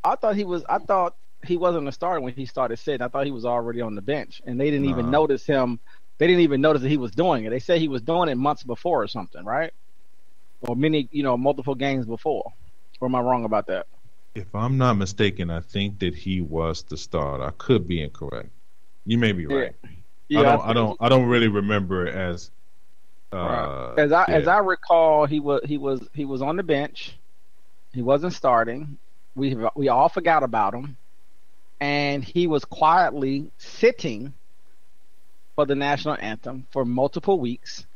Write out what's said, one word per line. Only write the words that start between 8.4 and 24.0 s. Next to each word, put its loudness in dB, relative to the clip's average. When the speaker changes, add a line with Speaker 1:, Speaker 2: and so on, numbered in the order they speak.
Speaker 1:
before 0
or 0
something, -8
right? -2
Or -4
many, 2
you -2
know, 2
multiple 0
games -2
before. -4
Or -2
am 0
I 2
wrong 2
about 0
that? -4
Speaker 2:
If -8
I'm 2
not 6
mistaken, 2
I -2
think -2
that 0
he -2
was -2
the -8
starter. -2
I -4
could 4
be -2
incorrect. -8
You 2
may 4
be -2
Speaker 1:
Yeah. -2
Speaker 2:
right. -2
Speaker 1:
Yeah, 4
Speaker 2:
I 8
don't, 6
Speaker 1:
I -2
Speaker 2:
I 4
don't, 4
Speaker 1:
think -4
Speaker 2:
I 4
don't 8
really 6
remember 2
it -4
as, -4
uh, -6
Speaker 1:
Right. -4
As 6